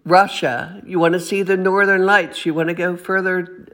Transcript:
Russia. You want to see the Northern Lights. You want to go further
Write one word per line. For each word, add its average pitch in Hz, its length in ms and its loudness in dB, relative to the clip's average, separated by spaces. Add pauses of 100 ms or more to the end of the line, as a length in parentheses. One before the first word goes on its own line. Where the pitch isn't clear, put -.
Russia. 170 800 0
You 185 140 -6
want 165 140 4
to 180 60 0
see 196 240 -2
the 190 140 0
Northern 190 480 2
Lights. 190 400 0
You 165 80 0
want 160 160 -2
to 170 40 -2
go 180 220 -4
further 185 800 -4